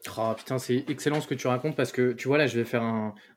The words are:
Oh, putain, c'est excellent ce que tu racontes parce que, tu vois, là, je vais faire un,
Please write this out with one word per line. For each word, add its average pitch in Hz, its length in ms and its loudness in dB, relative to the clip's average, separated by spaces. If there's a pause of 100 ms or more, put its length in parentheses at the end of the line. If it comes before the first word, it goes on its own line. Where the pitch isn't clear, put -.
(180)
Oh, 113 180 0
putain, 131 220 -4
c'est 123 300 0
excellent 147 340 0
ce - 40 -10
que 143 80 -4
tu 127 120 -4
racontes 127 280 0
parce 127 160 0
que, 123 220 2
tu 117 160 -4
vois, 143 80 4
là, 151 100 6
je 117 120 0
vais 113 80 2
faire 117 160 0
un, 110 320 -2 (220)